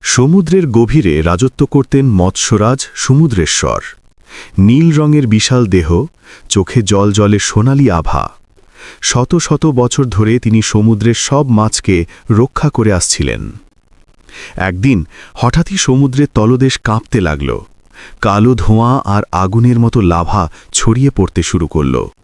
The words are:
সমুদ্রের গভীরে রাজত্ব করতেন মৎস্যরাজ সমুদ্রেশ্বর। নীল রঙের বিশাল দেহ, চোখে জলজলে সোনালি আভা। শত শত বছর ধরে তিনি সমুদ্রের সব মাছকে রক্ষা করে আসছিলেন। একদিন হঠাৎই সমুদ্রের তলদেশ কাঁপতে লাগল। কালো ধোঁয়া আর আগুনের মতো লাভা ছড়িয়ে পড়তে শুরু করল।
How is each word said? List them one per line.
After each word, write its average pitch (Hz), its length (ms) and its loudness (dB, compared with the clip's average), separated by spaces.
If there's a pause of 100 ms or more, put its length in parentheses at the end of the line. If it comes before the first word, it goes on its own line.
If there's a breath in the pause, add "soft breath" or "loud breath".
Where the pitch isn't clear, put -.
(160)
সমুদ্রের 170 500 2
গভীরে 110 560 2
রাজত্ব 92 440 -2
করতেন 135 440 0
মৎস্যরাজ 104 840 0
সমুদ্রেশ্বর। 104 840 0 (800 loud breath)
নীল 135 340 4
রঙের 151 340 2
বিশাল 113 400 2
দেহ, 90 400 0 (420 loud breath)
চোখে 104 340 -2
জলজলে 101 560 2
সোনালি 131 520 0
আভা। 80 400 -2 (720 loud breath)
শত - 360 -2
শত 156 300 0
বছর 123 380 0
ধরে 107 340 0
তিনি 113 240 2
সমুদ্রের 110 520 0
সব 139 340 -2
মাছকে 107 560 0 (260 loud breath)
রক্ষা 123 400 0
করে 107 220 -2
আসছিলেন। 58 580 -4 (1040 loud breath)
একদিন 92 480 0 (300 loud breath)
হঠাৎই 165 420 -2
সমুদ্রের 135 580 0
তলদেশ 127 440 0
কাঁপতে 110 420 -2
লাগল। 71 400 -4 (600 loud breath)
কালো 107 340 2
ধোঁয়া 117 500 2
আর 101 180 -2 (100)
আগুনের 113 460 0
মতো 117 220 2
লাভা 87 500 0 (220 loud breath)
ছড়িয়ে 127 380 0
পড়তে 92 320 -2
শুরু 82 240 -2
করল। 64 420 -2 (160)